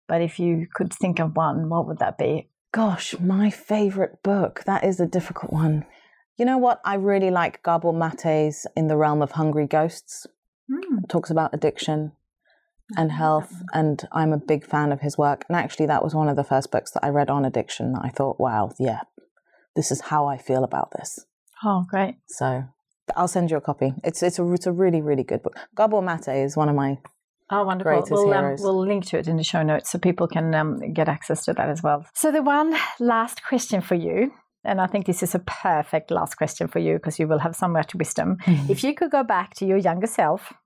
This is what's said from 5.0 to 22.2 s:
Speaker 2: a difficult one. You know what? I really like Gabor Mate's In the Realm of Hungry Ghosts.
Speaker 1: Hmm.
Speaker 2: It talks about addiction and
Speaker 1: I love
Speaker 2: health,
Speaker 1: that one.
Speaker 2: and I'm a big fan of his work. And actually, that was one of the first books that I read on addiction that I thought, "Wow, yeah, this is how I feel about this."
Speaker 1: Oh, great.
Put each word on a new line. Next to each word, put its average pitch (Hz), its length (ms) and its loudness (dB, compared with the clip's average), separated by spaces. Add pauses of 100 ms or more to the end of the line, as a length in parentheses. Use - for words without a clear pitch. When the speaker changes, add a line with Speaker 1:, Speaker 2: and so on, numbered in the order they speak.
Speaker 2:
a 170 60 2
difficult - 460 -4
one. 156 320 2 (520)
You 233 80 0
know 262 140 4
what? 247 260 4
I 196 100 0
really 196 360 4
like 175 340 0
Gabor 170 280 2
Mate's 156 720 0 (100)
In 156 120 2
the 151 80 2
Realm 151 260 4
of 143 100 -2
Hungry 156 340 2
Ghosts. - 600 -2 (440)
Speaker 1:
Hmm. 311 280 -2
Speaker 2:
It 185 100 -4
talks 165 220 -2
about 160 240 0
addiction 151 580 -2 (840)
and 160 140 2
Speaker 1:
I 151 40 -4
love 151 40 -4
Speaker 2:
health, 156 320 2
Speaker 1:
that - 60 -16
one. 160 300 0
Speaker 2:
and 147 260 -2
I'm 156 200 2
a 151 60 2
big 151 260 0
fan 147 280 0
of 139 80 -4
his 143 180 -4
work. 143 300 2
And 175 80 0
actually, 156 300 0
that 147 180 2
was 151 100 -2
one 156 140 2
of 143 80 0
the 143 80 0
first 135 260 0
books - 220 -2
that - 120 -2
I 143 40 0
read 143 220 2
on 139 140 2
addiction - 500 -2
that - 100 -4
I 127 60 -4
thought, - 280 -2
"Wow, 110 400 0
yeah, 120 220 -2 (720)
this 156 160 0
is 135 120 -4
how 151 240 0
I 139 100 -2
feel 127 260 0
about - 340 -2
this." - 220 -12 (460)
Speaker 1:
Oh, 190 240 2
great. 190 280 -2 (120)